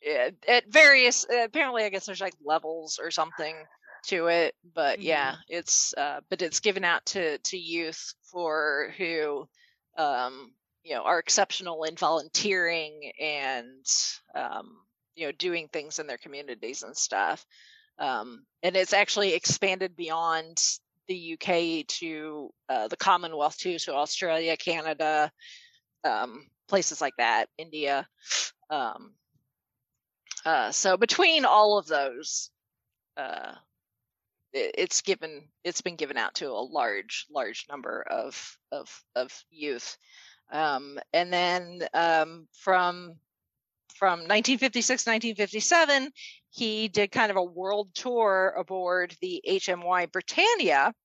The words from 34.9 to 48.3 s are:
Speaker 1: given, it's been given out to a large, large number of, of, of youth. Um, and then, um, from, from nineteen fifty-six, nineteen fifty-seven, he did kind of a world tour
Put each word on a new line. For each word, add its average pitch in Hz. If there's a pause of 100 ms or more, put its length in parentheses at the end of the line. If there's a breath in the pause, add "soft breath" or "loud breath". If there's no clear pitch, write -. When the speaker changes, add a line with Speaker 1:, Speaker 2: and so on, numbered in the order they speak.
Speaker 1:
given, 160 (140)
it's -
been 175
given 139
out 110
to 151
a 123
large, 113
large 127
number -
of, - (140)
of, 135 (260)
of 127 (180)
youth. 147 (540 loud breath)
Um, 143 (140)
and 175
then, 175
um, 165
from, 180 (800)
from 170
nineteen 220
fifty-six, 247
nineteen 226
fifty-seven, 269 (380 loud breath)
he 220
did 202
kind 220
of 190
a 185
world 190
tour 208